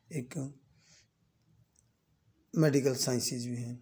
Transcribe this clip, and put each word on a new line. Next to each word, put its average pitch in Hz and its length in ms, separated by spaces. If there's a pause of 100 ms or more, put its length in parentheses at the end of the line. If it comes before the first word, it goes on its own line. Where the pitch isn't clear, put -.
(120)
एक 139 480 (2000)
मेडिकल 139 380
साइंसेज 123 520
भी 120 100
है। 120 240